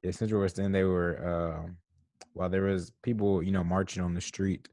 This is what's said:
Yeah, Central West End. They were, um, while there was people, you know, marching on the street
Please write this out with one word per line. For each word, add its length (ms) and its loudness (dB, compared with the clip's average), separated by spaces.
Yeah, 80 -2
Central 300 0
West 180 0
End. 140 0
They 100 4
were, 800 0
um, 120 -12
while 160 -4
there 140 0
was 280 0
people, 400 2
you 100 0
know, 120 2
marching 400 0
on 100 -2
the 80 -2
street 520 -4